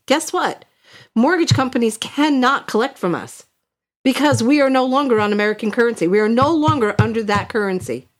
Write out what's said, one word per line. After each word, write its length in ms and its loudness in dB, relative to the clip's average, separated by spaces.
guess 260 -2
what? 340 -4
Mortgage 400 2
companies 420 -2
cannot 720 0
collect 320 -2
from 160 -2
us 300 -14
because 400 2
we 180 2
are 80 2
no 160 2
longer 340 0
on 140 0
American 380 -2
currency. 360 0
We 120 2
are 100 2
no 240 2
longer 460 0
under 240 0
that 260 -2
currency. 580 -4